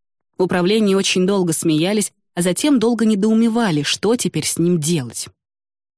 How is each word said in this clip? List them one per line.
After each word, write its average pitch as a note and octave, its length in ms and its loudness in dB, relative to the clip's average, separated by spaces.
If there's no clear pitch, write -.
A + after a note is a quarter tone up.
В F#3 60 0
управлении F#3+ 520 2
очень F#3+ 300 0
долго F#3 280 0
смеялись, F3 580 0
а F3 80 -4
затем F#3 360 2
долго A3+ 280 0
недоумевали, A3 800 2
что A3 340 -2
теперь D#3+ 280 -4
с - 120 -4
ним E3+ 240 0
делать. C#3+ 480 -4